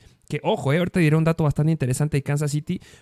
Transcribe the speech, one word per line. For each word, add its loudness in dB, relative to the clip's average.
Que, -6
ojo, 0
eh, 2
ahorita -2
diré 4
un 4
dato 0
bastante 2
interesante -2
de -2
Kansas -2
City, -6